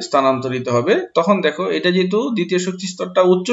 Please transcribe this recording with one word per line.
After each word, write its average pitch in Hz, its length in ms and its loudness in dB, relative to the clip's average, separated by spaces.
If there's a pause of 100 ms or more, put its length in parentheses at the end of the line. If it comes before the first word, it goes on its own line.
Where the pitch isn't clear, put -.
স্থানান্তরিত 131 640 0
হবে, 123 260 2 (200)
তখন 180 220 2 (100)
দেখো, 156 240 -2
এটা 170 260 0
যেহেতু 185 220 0 (180)
দ্বিতীয় 180 300 0
শক্তি 185 200 -8
স্তরটা 185 360 -2
উচ্চ 185 300 4